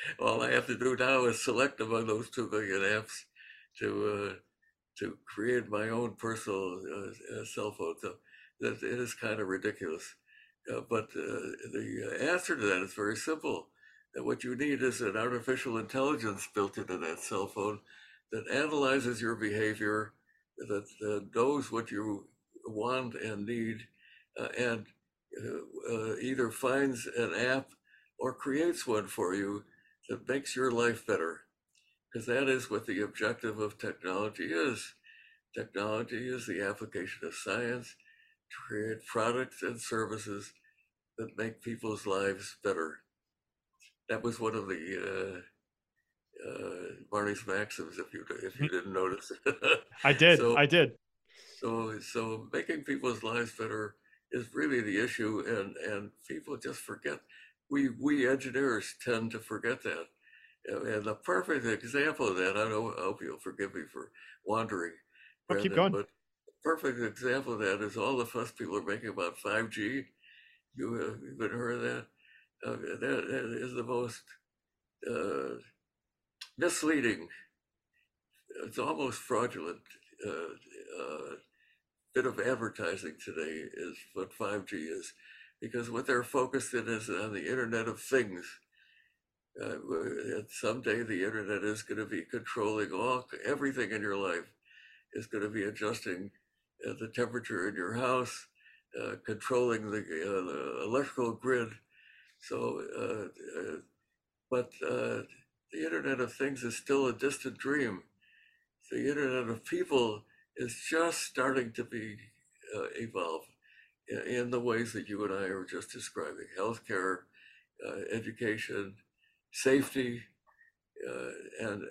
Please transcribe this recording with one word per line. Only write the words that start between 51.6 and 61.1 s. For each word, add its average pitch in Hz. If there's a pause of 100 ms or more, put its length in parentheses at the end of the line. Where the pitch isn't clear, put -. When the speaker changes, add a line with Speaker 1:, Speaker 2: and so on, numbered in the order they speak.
Speaker 1:
so 113
making 156
people's 127
lives 117
better 110 (360)
is 123
really 143
the 104
issue, 110
and, 101
and 104 (160)
people -
just 135
forget. - (500)
We, 139
we 131
engineers 131 (100)
tend 113
to 110
forget 120
that. 82 (600)
And, -
and 107
the 107